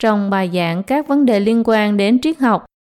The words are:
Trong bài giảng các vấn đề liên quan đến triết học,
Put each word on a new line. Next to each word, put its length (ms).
Trong 280
bài 240
giảng 280
các 260
vấn 180
đề 140
liên 260
quan 300
đến 240
triết 180
học, 260